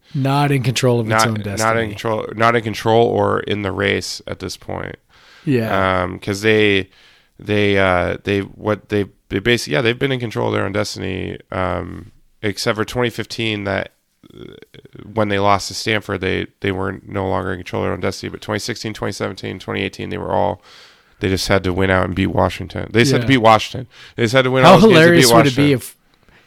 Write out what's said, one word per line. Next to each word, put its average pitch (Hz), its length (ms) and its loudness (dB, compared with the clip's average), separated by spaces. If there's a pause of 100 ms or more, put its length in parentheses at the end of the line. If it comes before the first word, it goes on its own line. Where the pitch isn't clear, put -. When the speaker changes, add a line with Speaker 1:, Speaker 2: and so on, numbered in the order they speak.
(140)
Speaker 1:
Not 139 380 0
in 135 100 0
control 123 380 0
of 113 60 -4
its 110 180 2
Speaker 2:
not, - 20 2
Speaker 1:
own 110 80 -2
Speaker 2:
not 107 40 -4
in 104 40 -6 (140)
Speaker 1:
destiny. 113 320 0
Speaker 2:
control, 107 380 -6 (100)
not 117 180 4
in 117 80 2
control 113 460 2
or 101 320 0
in 101 220 -4
the 95 100 -2
race 98 560 -2
at - 100 -10
this - 180 -10
point. - 400 -10 (480)
Speaker 1:
Yeah. 98 600 0
Speaker 2:
Um, 92 160 -8
'cause 101 220 -4
they, 107 480 4 (500)
they, 104 380 0
uh, 90 440 2
they, 101 180 -2
what 98 500 -6
they, 101 160 0 (240)
they 101 100 -2
basi-, 120 280 0
yeah, 147 120 0
they've 120 180 0
been 135 140 -2
in 127 80 -6
control 117 280 -4
of 107 60 -2
their 104 100 -2
own 98 80 -4
destiny, 95 680 -6 (120)
um, 90 640 -6 (280)
except 107 360 -2
for 107 80 -2
twenty 123 260 -2
fifteen, 107 540 -6
that, 95 280 -4 (460)
uh, - 60 -18 (680)
when 107 160 -2
they 101 120 0
lost 101 280 2
to 98 60 -12
Stanford, 104 460 -4
they, 92 260 -2 (140)
they 101 100 -2
were 95 340 -6
no 98 240 -4
longer 95 240 -4
in 90 60 -8
control 98 240 -6
of 95 60 -2
their 95 40 -4
own 92 80 -8
destiny. 95 300 -6
But 87 100 -14
twenty 107 200 -6
sixteen, 107 340 -8
twenty 110 180 -6
seventeen, 101 460 -8
twenty 101 240 -6
eighteen, 95 280 -8
they 95 60 -8
were 92 160 -6
all, 95 300 -2 (560)
they 98 100 -2
just 95 200 -2
had 98 160 2
to 92 80 0
win 95 180 0
out 92 140 2
and 92 100 -4
beat 92 140 0
Washington. 92 640 -4
They 110 80 2
just 135 120 4
had 135 100 2
to - 40 -6
Speaker 1:
Yeah. - 20 0
Speaker 2:
beat 135 100 6
Washington. 110 500 4 (260)
They 117 80 -2
just 113 120 0
had 131 80 6
to 127 100 0
win 131 100 4
Speaker 1:
How - 120 10
Speaker 2:
all - 40 8
those 220 120 8
games 190 40 8
to 160 60 8
Speaker 1:
hilarious 170 280 8
Speaker 2:
beat 117 60 6
Speaker 1:
would 117 140 6
it 123 80 0
be 143 60 2
Speaker 2:
Washington. 143 140 4
Speaker 1:
if, - 200 -12 (500)